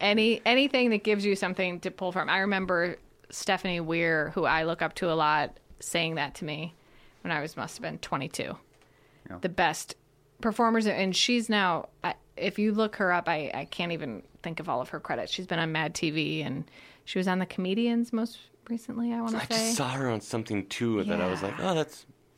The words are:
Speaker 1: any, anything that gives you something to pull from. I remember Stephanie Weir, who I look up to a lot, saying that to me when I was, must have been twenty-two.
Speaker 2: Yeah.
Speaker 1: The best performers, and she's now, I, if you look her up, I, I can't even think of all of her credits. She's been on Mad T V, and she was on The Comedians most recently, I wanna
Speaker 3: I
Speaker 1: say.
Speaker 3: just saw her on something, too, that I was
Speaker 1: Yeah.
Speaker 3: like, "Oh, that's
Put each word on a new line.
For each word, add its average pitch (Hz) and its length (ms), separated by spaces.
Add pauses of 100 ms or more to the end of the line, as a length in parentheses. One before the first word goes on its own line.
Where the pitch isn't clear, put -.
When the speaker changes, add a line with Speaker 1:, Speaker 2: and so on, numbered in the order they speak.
Speaker 1:
any, 220 440
anything 254 440
that 208 140
gives 208 220
you 202 100
something 180 460
to 185 100
pull 185 200
from. 180 180
I 180 100
remember 185 580 (320)
Stephanie 185 500
Weir, 165 560
who 175 100
I 160 180
look 165 180
up 160 140
to 175 160
a 160 40
lot, 151 420 (220)
saying 160 360
that 143 200
to 175 100
me 156 300 (460)
when 175 100
I 151 100
was, 156 160
must - 200
have - 40
been 160 180
twenty-two. - 580 (720)
Speaker 2:
Yeah. 92 120
Speaker 1:
The 185 80
best 170 460 (460)
performers, 226 440
and 190 300
she's 240 340
now, 185 400 (140)
I, 180 100 (240)
if 196 220
you 214 120
look 214 260
her 185 140
up, 175 160
I, 156 260
I 143 120
can't 175 260
even 143 320 (200)
think 165 160
of 175 100
all 123 120
of 131 80
her 156 100
credits. 123 340
She's 185 140
been 170 120
on 165 120
Mad 160 240
T 165 160
V, 156 300
and 135 280 (360)
she - 140
was 185 80
on 185 120
The 180 60
Comedians 233 680
most 233 240 (320)
recently, 233 440
I 233 80
wanna 226 160
Speaker 3:
I 220 40
Speaker 1:
say. - 80
Speaker 3:
just 226 260
saw 135 160
her 135 180
on 110 120
something, 107 460
too, 113 380
that 85 160
I 90 80
was 92 120
Speaker 1:
Yeah. 98 60
Speaker 3:
like, 101 120
"Oh, 185 160
that's - 300 (320)